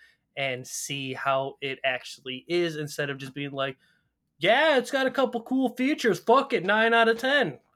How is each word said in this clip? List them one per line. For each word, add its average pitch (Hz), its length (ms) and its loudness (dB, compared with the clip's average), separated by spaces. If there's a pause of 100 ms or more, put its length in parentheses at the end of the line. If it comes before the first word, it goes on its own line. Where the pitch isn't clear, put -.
(360)
and 127 320 -6
see 135 460 -8
how 135 480 -2
it 135 240 -6
actually 127 640 -6
is, 170 260 0
instead 147 340 -6
of 139 80 -8
just 131 160 -12
being 143 180 -8
like, 135 260 -4 (640)
"Yeah, 262 380 4
it's 247 140 0
got 269 160 0
a 254 40 -2
couple 247 320 -2
cool 262 260 0
features. 254 500 0
Fuck 269 320 4
it, 180 140 0
nine 220 280 4
out 233 140 6
of 226 100 4
ten. 254 420 0 (160)